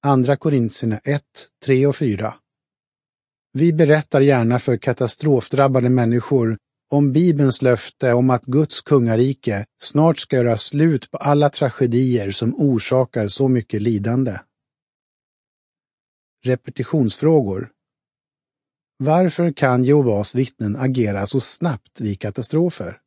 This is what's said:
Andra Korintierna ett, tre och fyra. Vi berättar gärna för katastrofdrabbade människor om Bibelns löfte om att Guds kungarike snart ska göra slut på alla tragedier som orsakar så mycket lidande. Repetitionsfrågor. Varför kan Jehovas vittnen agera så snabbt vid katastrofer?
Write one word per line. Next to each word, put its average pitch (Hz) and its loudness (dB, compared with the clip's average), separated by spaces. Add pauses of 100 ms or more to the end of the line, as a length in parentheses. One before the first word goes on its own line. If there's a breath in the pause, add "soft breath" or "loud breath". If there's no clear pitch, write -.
Andra 135 2
Korintierna 117 -2
ett, - -8 (180)
tre 135 2
och 139 0
fyra. 110 -4 (1200)
Vi 160 2
berättar 151 2
gärna 123 4
för 120 -2
katastrofdrabbade 131 0
människor 120 0 (320)
om 139 2
Bibelns 147 2
löfte 123 0
om 123 2
att 123 0
Guds 143 -2
kungarike 117 0 (160)
snart 156 2
ska - -4
göra 120 2
slut 147 -2
på - -12
alla 147 2
tragedier 123 -2
som 117 -4
orsakar 127 0
så 135 -2
mycket 113 -2
lidande. 113 -2 (2000)
Repetitionsfrågor. 127 -2 (1300)
Varför 165 0
kan 127 2
Jehovas 123 2
vittnen 113 -4
agera 120 -2
så 131 -4
snabbt - -8
vid 101 -6
katastrofer? 151 -6